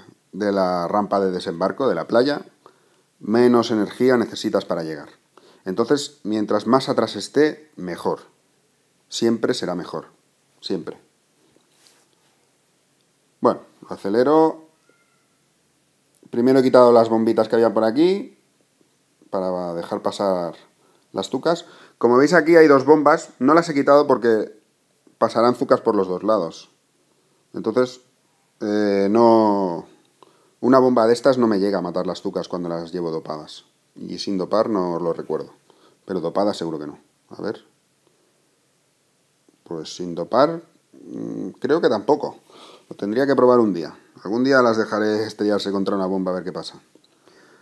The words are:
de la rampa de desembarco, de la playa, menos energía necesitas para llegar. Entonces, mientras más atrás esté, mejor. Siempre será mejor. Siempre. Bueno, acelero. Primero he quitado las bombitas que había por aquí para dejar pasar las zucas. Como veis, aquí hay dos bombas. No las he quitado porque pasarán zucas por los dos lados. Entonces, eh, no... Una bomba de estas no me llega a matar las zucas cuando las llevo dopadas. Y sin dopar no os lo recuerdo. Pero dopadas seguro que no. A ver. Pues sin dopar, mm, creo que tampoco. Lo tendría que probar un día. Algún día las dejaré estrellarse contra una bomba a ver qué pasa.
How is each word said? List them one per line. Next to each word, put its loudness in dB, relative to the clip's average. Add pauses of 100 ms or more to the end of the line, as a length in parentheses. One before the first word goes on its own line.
(320)
de -4
la 0
rampa -2
de 0
desembarco, -4
de 0
la -6
playa, 0 (760)
menos 4
energía 0
necesitas -4
para -6
llegar. -12 (560)
Entonces, -4
mientras -4
más 0
atrás -4
esté, -2
mejor. -8 (880)
Siempre -2
será -6
mejor. -12 (520)
Siempre. -10 (2500)
Bueno, 0 (280)
acelero. 0 (1600)
Primero 2
he 4
quitado 8
las 6
bombitas 0
que 0
había 4
por 0
aquí 0 (920)
para -4
dejar -8
pasar -2 (580)
las -8
zucas. -4 (320)
Como 4
veis, 4
aquí 6
hay 8
dos 6
bombas. 4
No 4
las 2
he -4
quitado 4
porque 0 (640)
pasarán 2
zucas 0
por -2
los 0
dos -6
lados. -4 (840)
Entonces, -4 (580)
eh, 0
no... 2 (760)
Una 4
bomba 4
de 4
estas 0
no 2
me 2
llega -2
a -6
matar -4
las -8
zucas -8
cuando -8
las -8
llevo -6
dopadas. -12 (300)
Y -14
sin -6
dopar -2
no -2
os -4
lo -2
recuerdo. -8 (500)
Pero -6
dopadas -4
seguro -8
que -12
no. -16 (320)
A -18
ver. -10 (2000)
Pues -14
sin -10
dopar, 0 (320)
mm, -12 (100)
creo 0
que 0
tampoco. -2 (540)
Lo -18
tendría -4
que 2
probar 4
un 2
día. -8 (260)
Algún -4
día 4
las 2
dejaré -2
estrellarse -4
contra -2
una -4
bomba -4
a -4
ver -8
qué -10
pasa. -12 (800)